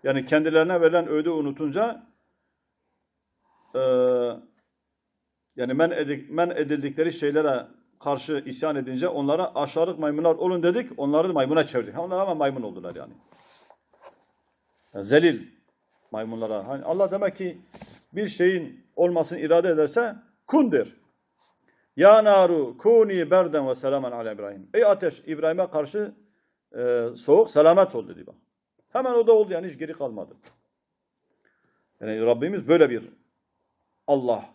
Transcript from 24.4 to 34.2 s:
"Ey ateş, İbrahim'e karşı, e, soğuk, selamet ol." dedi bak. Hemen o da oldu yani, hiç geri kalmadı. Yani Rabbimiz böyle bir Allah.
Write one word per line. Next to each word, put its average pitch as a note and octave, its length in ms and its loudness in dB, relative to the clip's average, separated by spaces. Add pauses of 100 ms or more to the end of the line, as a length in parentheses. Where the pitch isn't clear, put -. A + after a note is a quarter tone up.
"Ey A3 100 2
ateş, G3 420 0
İbrahim'e D#3+ 440 -4
karşı, G3 440 -6 (640)
e, B2 280 -2 (100)
soğuk, G3 340 4
selamet F3 440 6
ol." D3+ 140 -8
dedi F2 180 -20
bak. - 80 -20 (540)
Hemen B3+ 260 -4
o A#3 120 4
da A#3 60 6
oldu G#3+ 200 4
yani, F3+ 140 -6
hiç D3 120 -14
geri D#3 140 -10
kalmadı. A2 440 -12 (1600)
Yani A2 260 -4
Rabbimiz B2 420 -2
böyle D#3 220 6
bir A2+ 180 -8 (960)
Allah. B2 380 0 (100)